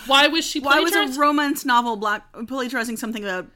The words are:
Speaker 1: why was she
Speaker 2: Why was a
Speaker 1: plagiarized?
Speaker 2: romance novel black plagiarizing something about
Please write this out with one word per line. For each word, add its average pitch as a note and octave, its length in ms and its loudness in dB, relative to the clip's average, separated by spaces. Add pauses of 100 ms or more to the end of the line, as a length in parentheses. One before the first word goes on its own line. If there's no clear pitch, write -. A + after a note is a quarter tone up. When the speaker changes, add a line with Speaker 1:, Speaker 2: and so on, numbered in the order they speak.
Speaker 1:
why C#4 220 4
was D#4+ 180 -2
she D4+ 140 -6
Speaker 2:
Why C#4 200 4
was E4+ 120 2
a - 40 -2
Speaker 1:
plagiarized? C#4+ 240 0
Speaker 2:
romance D4 460 2
novel A#3+ 300 2
black G#3 280 -2 (240)
plagiarizing B3 480 -4
something G#3+ 260 -8
about F#3 340 -6